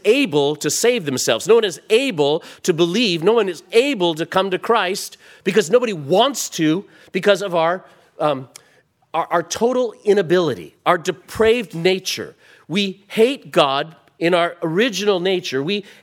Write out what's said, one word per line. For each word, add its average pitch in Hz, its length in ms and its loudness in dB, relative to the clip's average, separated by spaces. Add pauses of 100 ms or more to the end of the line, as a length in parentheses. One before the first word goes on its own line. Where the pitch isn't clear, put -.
able 151 540 2
to 151 120 -4
save 226 360 0
themselves. 127 420 -2
No 214 80 6
one 226 80 4
is 180 160 -6 (100)
able 175 540 0 (200)
to 185 100 0
believe. 170 500 0
No 196 80 4
one 226 160 2
is 170 240 -10
able 220 440 2
to 160 100 -4
come 190 260 -2
to 180 80 -4
Christ 202 580 -4 (280)
because 190 260 0
nobody 240 220 2
wants 185 580 0
to 160 340 -2 (280)
because 190 280 2
of 190 140 -6
our, 170 300 0 (340)
um, 139 300 -2 (640)
our, 160 180 -2
our 170 100 2
total 240 640 -2
inability, 170 720 0 (100)
our 175 120 4
depraved 220 760 -2
nature. 170 600 -4 (320)
We 190 400 -4
hate 226 440 0
God 151 440 0 (240)
in 165 140 2
our 170 280 0
original 190 600 0
nature. 180 420 -2
We 196 220 -4 (180)